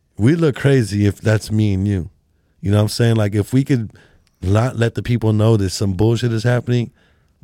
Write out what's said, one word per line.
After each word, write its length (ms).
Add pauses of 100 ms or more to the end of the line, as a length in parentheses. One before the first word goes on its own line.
(160)
"We 180
look 220
crazy 500
if 140
that's 300
me 240
and 120
you." 240 (500)
You 120
know 60
what 40
I'm 60
saying? 260
Like, 220
if 160
we 100
could 300 (500)
not 340
let 200
the 60
people 300
know 240
that 140
some 220
bullshit 400
is 100
happening, 480 (540)